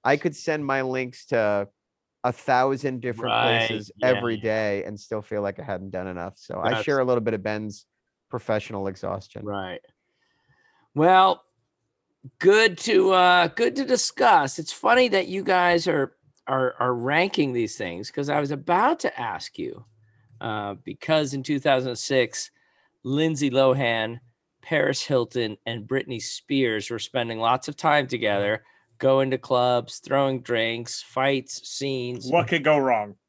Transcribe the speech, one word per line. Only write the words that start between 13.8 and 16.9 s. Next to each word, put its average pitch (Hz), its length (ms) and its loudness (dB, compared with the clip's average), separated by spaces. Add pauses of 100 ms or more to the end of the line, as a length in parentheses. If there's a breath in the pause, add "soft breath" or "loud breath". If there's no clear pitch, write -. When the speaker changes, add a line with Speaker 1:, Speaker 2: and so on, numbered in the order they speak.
Speaker 2:
discuss. 220 720 2
It's 160 140 -10
funny 247 380 4
that 196 180 0
you 190 160 -6
guys 175 440 2
are, 147 280 -2 (320)
are, 131 320 0
are 123 140 2